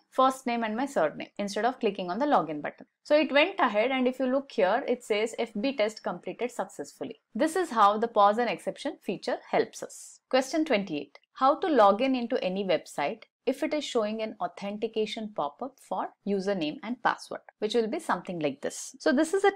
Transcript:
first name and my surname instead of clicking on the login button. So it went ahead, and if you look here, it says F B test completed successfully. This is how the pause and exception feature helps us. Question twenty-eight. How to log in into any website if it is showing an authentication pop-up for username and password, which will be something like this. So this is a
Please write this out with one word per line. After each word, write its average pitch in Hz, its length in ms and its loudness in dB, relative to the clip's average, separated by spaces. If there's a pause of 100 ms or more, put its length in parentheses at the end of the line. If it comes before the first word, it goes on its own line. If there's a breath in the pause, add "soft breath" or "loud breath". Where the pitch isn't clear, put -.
(120)
first 262 340 2
name 233 180 -2
and 214 120 -4
my 262 100 -2
surname - 440 -2 (100)
instead 202 260 -2
of 254 140 -2
clicking 190 320 -2
on 202 80 -4
the 294 80 0
login 160 340 2
button. - 240 -12 (180)
So 294 120 4
it 302 160 4
went 320 280 4
ahead, 226 300 2
and 254 180 0
if 254 120 -2
you 262 80 0
look 269 240 0
here, 214 360 2
it 240 160 -2
says 220 360 0
F 233 100 -4 (100)
B 269 160 -2
test 214 280 -2
completed 190 480 -6
successfully. - 680 -10 (120)
This 302 220 0
is 359 160 -2
how 214 260 6
the 214 100 0
pause 208 300 6
and 233 120 0
exception 185 520 -6
feature 202 360 -4 (120)
helps 151 320 0
us. - 380 -16 (100)
Question 262 340 2
twenty-eight. 196 540 -2 (200)
How 269 180 4
to 370 120 -2
log 214 340 6
in 269 120 2
into 240 300 -2
any 185 200 -2
website 160 600 -2 (220)
if 269 180 -2
it 311 100 -2
is 294 100 -2
showing 220 380 -4
an 220 180 -6
authentication 214 960 -6
pop-up - 460 -6
for - 260 -6 (180)
username 190 580 -2
and 233 200 -8
password, - 380 -2 (160)
which 214 160 -2
will 226 140 2
be 302 120 -4
something 175 400 -4
like 147 220 -2
this. - 380 -8
So 311 120 2
this 311 220 2
is 392 100 2
a 403 120 6